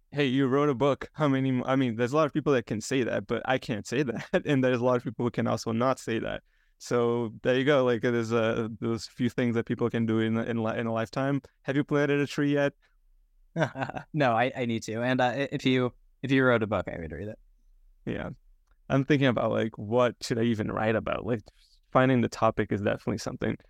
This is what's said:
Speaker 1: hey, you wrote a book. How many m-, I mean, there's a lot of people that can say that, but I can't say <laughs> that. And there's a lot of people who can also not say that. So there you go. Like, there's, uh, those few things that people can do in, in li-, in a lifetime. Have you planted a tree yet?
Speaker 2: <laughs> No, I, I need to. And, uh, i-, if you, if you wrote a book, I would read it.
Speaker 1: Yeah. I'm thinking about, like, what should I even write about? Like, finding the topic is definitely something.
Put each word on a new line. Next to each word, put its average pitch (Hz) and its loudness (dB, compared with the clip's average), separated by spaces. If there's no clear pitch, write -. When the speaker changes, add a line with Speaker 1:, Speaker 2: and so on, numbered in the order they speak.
Speaker 1:
hey, 143 0
you 135 2
wrote 143 2
a 135 0
book. 131 0
How 151 0
many 135 0
m-, 127 0
I 131 0
mean, 127 0
there's 120 -2
a - 2
lot 156 2
of - -8
people 147 0
that 120 0
can 110 -4
say 131 -2
that, 110 -2
but 113 -4
I 131 0
can't 110 -8
say 135 -2
<laughs> 123 -8
that. 185 0
And 135 2
there's 127 2
a 120 0
lot 127 2
of 120 -6
people 120 -4
who 117 -2
can 117 -2
also 117 -2
not 123 0
say 113 -4
that. 104 -8
So 120 0
there 127 2
you 135 2
go. 139 4
Like, 120 2
there's, 120 0
uh, 113 2
those 113 -4
few - -2
things 120 0
that 113 -2
people 120 0
can 117 -2
do 110 2
in, 110 0
in 113 -2
li-, 110 -2
in 117 -4
a 113 -4
lifetime. 135 -2
Have 135 -4
you 147 2
planted 143 0
a 143 0
tree 143 0
yet? 143 2
Speaker 2:
<laughs> 139 -4
No, 139 4
I, 120 2
I 131 -2
need 113 -2
to. 113 -6
And, 127 0
uh, 123 4
i-, 127 -2
if 147 -2
you, 127 2
if 127 -2
you 135 6
wrote 120 4
a 104 0
book, 98 -2
I 87 -8
would 80 -10
read 80 -8
it. 110 -12
Speaker 1:
Yeah. - -6
I'm 139 2
thinking 139 4
about, 117 2
like, 110 -2
what 117 0
should 123 -4
I 113 0
even 110 0
write 110 0
about? - -4
Like, 107 -4
finding 131 4
the 110 2
topic 110 0
is 104 -2
definitely 110 -2
something. - -4